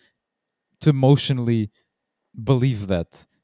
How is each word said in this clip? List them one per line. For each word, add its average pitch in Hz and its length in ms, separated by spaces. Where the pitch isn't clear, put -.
to 156 100
emotionally 127 800
believe 123 440
that, - 380